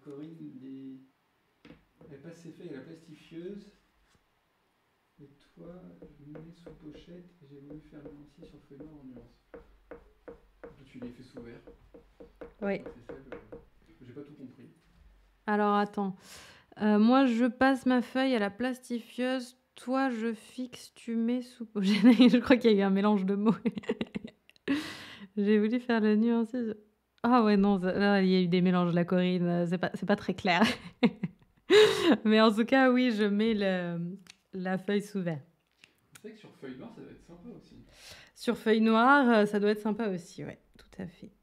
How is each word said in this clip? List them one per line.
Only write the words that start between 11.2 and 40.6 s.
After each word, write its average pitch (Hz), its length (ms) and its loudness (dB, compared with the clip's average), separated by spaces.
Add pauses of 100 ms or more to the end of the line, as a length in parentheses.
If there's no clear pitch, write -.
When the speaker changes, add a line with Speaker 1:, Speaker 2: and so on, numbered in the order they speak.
Speaker 1:
sous - 180 -20
verre. 117 200 -20 (1000)
Speaker 2:
Oui. 202 180 -4
Speaker 1:
Donc, - 160 -18
c'est - 180 -18
ça 135 60 -18
le, 139 180 -18 (680)
j'ai 120 80 -20
pas 143 80 -18
tout 147 120 -20
compris. 135 360 -20 (760)
Speaker 2:
Alors, 208 280 0
attends. 202 400 -4 (680)
Euh, 214 180 2
moi, 247 260 6
je 240 200 2
passe 254 400 0
ma 254 160 2
feuille 262 340 -2
à 226 40 0
la 202 100 -2
plastifieuse. 240 1080 -8 (180)
Toi, 262 340 -4
je 233 240 -6
fixe, - 640 -16
tu 233 220 -8
mets 233 240 -2
sous 240 240 -16
pochette. 202 300 0
<laughs> 220 360 8
Je 247 60 4
crois 240 180 4
qu'il 233 160 2
y 208 40 4
a - 20 2
eu 196 40 2
un 196 80 0
mélange 196 360 2
de 196 100 -2
mots. 202 200 0 (1080)
<laughs> - 760 -10
J'ai 208 220 2
voulu 220 220 0
faire 240 180 0
le 214 160 4
nuancier. 233 580 -2 (500)
Ah 233 200 4
ouais, 208 140 4
non, 202 240 4
ça, 185 100 -2
là, 202 300 2
il 190 80 2
y 185 80 4
a 185 40 4
eu 180 60 0
des 180 140 2
mélanges, 175 320 2
la 175 100 0
Corinne. 180 420 0
Euh, 175 220 0
c'est 175 100 -4
pas, - 180 -4
c'est - 100 -8
pas 202 100 2
très 208 180 -8
clair. 180 280 0 (420)
<laughs> 381 1200 2
Mais 214 160 4
en 220 140 6
tout 220 100 0
cas, 262 260 4
oui, 247 220 2
je 214 140 -2
mets 208 280 0
le, 180 600 -4 (380)
la 185 240 -6
feuille 202 240 -2
sous 196 200 -8
verre. 165 200 -6 (720)
Speaker 1:
C'est - 80 -20
vrai 220 100 -20
que - 80 -20
sur - 160 -20
feuille 131 220 -16
noire, 208 180 -18
ça 160 60 -20
doit 113 100 -20
être - 160 -20
sympa 175 300 -20
aussi. - 180 -20 (580)
Speaker 2:
Sur - 240 -4
feuille 220 240 2
noire, 240 480 4
euh, 214 160 6
ça 208 140 -2
doit 208 120 0
être 214 100 -4
sympa 214 260 -4
aussi, 175 380 -10
ouais, - 140 -16 (180)